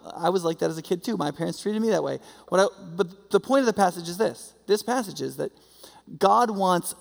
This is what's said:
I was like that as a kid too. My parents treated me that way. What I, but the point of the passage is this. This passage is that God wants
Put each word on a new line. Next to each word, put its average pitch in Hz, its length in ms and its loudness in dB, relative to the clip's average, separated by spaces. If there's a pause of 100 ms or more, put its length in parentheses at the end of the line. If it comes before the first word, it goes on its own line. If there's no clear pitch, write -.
(140)
I 170 140 -2
was 180 160 0
like 165 160 -2
that 165 100 0
as 160 80 -8
a 160 40 -8
kid 170 200 -4
too. - 140 -4
My 147 160 -2
parents 165 280 -6
treated 214 220 -2
me 226 80 0
that 160 140 0
way. 135 160 -4 (280)
What 185 120 4
I, 202 60 6 (280)
but 185 360 -6
the 196 100 4
point 269 200 2
of 254 60 2
the 220 60 4
passage 180 360 0
is 175 100 -6
this. 180 360 -4 (120)
This 208 180 2
passage 220 360 -4
is 135 180 -6
that 214 120 -4 (680)
God 220 340 4
wants 185 500 0